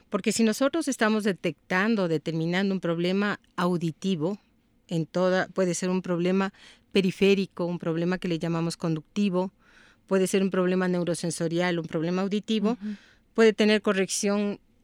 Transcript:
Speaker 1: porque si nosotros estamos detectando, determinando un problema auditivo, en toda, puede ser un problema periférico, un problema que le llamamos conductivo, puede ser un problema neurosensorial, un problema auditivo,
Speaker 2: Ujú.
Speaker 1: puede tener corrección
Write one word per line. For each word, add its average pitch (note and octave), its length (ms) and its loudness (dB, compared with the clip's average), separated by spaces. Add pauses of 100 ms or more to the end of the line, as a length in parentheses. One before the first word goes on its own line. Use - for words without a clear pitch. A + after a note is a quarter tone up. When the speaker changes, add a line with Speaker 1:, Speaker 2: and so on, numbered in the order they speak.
Speaker 1:
porque G#3 220 -2
si - 100 0
nosotros C4+ 460 0
estamos G#3+ 360 0
detectando, F#3+ 840 0
determinando E3 680 0
un F#3 60 -2
problema F3+ 600 0 (160)
auditivo, F3+ 840 -2 (480)
en E3 180 -2
toda, F#3 440 0
puede F3+ 260 0
ser F#3 160 -4
un F#3 100 0
problema F3+ 520 0 (380)
periférico, G3 720 2
un F3 120 -4
problema E3+ 400 -2
que F3+ 120 -4
le E3 100 -2
llamamos E3 360 -2
conductivo, F3+ 760 -2 (560)
puede F#3+ 180 2
ser F#3+ 160 2
un G3 80 2
problema F#3 380 2
neurosensorial, F3 920 -2
un D#3+ 80 -4
problema F3 380 -2
auditivo, G#3 480 0
Speaker 2:
Ujú. G#3 240 -6 (400)
Speaker 1:
puede A3+ 180 6
tener G#3+ 300 4
corrección G3+ 760 0 (240)